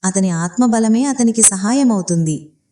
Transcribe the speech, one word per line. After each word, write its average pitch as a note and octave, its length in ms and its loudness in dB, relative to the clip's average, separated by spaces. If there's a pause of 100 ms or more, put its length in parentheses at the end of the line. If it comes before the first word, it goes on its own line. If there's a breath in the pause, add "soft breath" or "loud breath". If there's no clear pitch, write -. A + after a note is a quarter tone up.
అతని F#3+ 240 0
ఆత్మబలమే A3 720 0
అతనికి A#3 380 0
సహాయమవుతుంది. F#3+ 1080 0 (220)